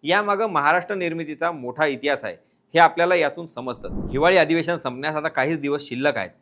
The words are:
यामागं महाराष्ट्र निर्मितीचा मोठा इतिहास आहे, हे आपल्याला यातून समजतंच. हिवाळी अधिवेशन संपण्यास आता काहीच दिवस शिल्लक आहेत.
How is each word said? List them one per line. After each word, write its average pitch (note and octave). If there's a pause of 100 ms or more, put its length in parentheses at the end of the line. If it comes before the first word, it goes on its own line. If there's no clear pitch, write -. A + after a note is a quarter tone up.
यामागं G3+
महाराष्ट्र E3+
निर्मितीचा E3
मोठा C3+
इतिहास C3+
आहे, F#2 (380)
हे D#3+
आपल्याला E3+
यातून E3
समजतंच. B2 (140)
हिवाळी E3
अधिवेशन E3
संपण्यास C#3
आता D3+
काहीच D3+
दिवस C#3+
शिल्लक B2+
आहेत. F#2+ (120)